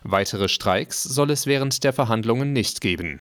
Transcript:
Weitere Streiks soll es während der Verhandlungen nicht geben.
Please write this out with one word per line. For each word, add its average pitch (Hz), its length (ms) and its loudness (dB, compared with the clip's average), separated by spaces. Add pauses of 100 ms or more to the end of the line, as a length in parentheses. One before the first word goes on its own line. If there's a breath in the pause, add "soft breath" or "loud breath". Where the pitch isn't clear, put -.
Weitere 98 480 0
Streiks - 540 0
soll 143 260 0
es 147 160 -2
während 135 380 0
der 135 100 4
Verhandlungen 117 600 0
nicht - 280 -2
geben. 82 380 -2 (100)